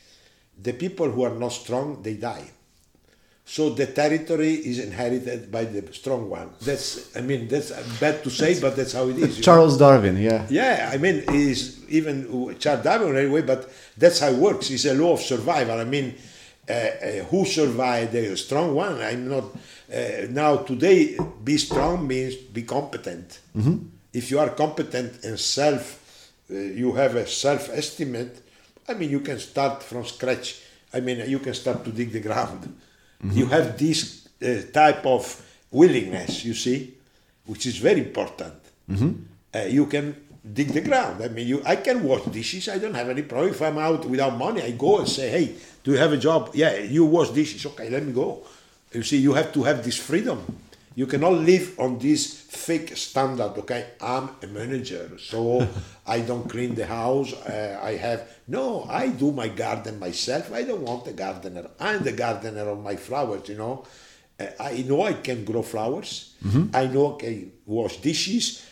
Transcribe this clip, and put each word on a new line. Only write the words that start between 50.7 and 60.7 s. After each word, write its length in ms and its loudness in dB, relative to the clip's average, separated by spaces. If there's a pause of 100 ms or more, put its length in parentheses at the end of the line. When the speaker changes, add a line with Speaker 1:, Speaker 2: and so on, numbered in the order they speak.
Speaker 1:
You 100 -2
cannot 280 2
live 440 4
on 200 0
this 360 2
fake 640 -6
standard, 640 -2
"Okay, 260 -6 (160)
I'm 300 -6 (120)
a 40 -12
manager, 720 -8
so 480 0 (200)
<laughs> 200 -20
I 140 -2
don't 280 -6
clean 260 -6
the 120 -4
house, 480 -2
uh, 480 -8
I 140 -4
have," 300 -6 (220)
"No, 400 -4
I 200 -2
do 220 0
my 180 -4
garden 500 -6
myself. 540 -6
I 100 -4
don't 200 -6